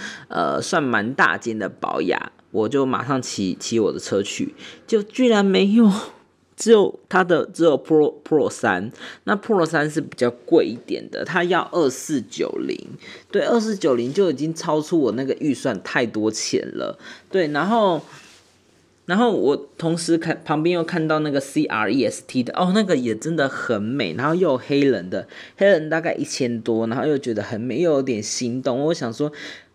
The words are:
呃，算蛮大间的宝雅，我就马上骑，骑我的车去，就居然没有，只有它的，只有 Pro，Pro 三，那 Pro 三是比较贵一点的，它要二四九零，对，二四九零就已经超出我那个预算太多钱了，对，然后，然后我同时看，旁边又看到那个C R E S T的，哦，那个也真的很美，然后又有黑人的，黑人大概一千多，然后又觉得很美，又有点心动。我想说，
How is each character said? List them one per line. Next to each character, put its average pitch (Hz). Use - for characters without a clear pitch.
呃， 71
算 170
蛮 117
大 110
间 113
的 98
宝 -
雅， -
我 107
就 139
马 123
上 131
骑， 95
骑 -
我 95
的 -
车 101
去， -
就 214
居 247
然 208
没 190
有， 214
只 -
有 214
它 185
的， 175
只 -
有 147
Pro，Pro 151
三， 104
那 208
Pro 202
三 156
是 156
比 -
较 120
贵 147
一 98
点 57
的， -
它 175
要 175
二 156
四 135
九 -
零， 67
对， 202
二 226
四 214
九 156
零 120
就 185
已 143
经 156
超 156
出 156
我 123
那 123
个 135
预 143
算 117
太 131
多 107
钱 -
了， -
对， 180
然 147
后， 202
然 180
后 240
我 135
同 165
时 165
看， 165
旁 151
边 175
又 170
看 165
到 156
那 151
个 139
C -
R 107
E 127
S -
T 127
的， 120
哦， 180
那 220
个 180
也 120
真 156
的 143
很 110
美， 110
然 120
后 160
又 180
有 127
黑 143
人 107
的， 95
黑 196
人 160
大 160
概 156
一 -
千 120
多， 113
然 117
后 117
又 147
觉 127
得 104
很 104
美， 123
又 170
有 139
点 120
心 123
动。 131
我 165
想 123
说， 147